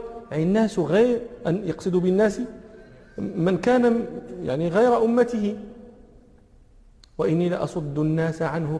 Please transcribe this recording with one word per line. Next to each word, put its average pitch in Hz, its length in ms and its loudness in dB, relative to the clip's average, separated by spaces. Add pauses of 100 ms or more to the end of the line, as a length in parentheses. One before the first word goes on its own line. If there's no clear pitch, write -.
(340)
أي 156 100 0
الناس 208 360 2
غير، 214 420 4 (260)
أن 175 200 0
يقصد 175 280 -2
بالناس 190 460 2 (760)
من 180 400 0
كان، 240 480 2 (380)
يعني، 151 240 -2
غير 233 360 4
أمته. 233 520 0 (1600)
"وإني 175 320 2
لأصد 151 500 -4
الناس 156 420 0
عنه 156 380 -4